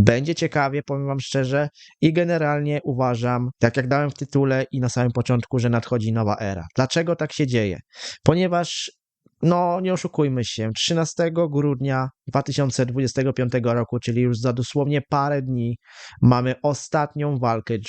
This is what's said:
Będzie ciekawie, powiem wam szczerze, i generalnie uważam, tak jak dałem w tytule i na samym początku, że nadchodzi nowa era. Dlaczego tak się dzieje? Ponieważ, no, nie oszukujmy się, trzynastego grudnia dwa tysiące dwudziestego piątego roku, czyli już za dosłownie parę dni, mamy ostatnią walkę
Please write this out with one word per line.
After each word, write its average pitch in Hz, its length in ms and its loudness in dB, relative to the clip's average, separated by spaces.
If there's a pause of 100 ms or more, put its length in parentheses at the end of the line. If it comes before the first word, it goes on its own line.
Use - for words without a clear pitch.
Będzie 135 300 2
ciekawie, 143 500 -2
powiem 139 220 -4
wam 139 120 -2
szczerze, 139 500 -2 (320)
i 160 120 4
generalnie 147 720 0
uważam, 123 640 0 (100)
tak 117 180 2
jak 127 100 0
dałem 139 220 2
w 135 40 -8
tytule 135 580 0
i 135 80 -4
na 123 100 0
samym 123 220 2
początku, 123 480 0
że 120 100 2
nadchodzi 113 440 0
nowa 110 240 2
era. 98 280 -6 (100)
Dlaczego 165 400 0
tak 156 180 -6
się 147 140 0
dzieje? 110 320 0 (440)
Ponieważ, 175 680 0 (500)
no, 175 380 2
nie 185 140 0
oszukujmy 139 520 0
się, 110 300 -4
trzynastego 165 760 0
grudnia 139 600 0 (180)
dwa 139 160 0
tysiące 135 420 0
dwudziestego 131 480 0
piątego 123 400 0
roku, 120 260 -2
czyli 120 220 0
już 123 180 2
za 123 140 0
dosłownie 139 560 -2
parę 143 320 0
dni, 120 360 -2 (440)
mamy 123 420 6
ostatnią 147 760 -2
walkę 117 360 -2 (160)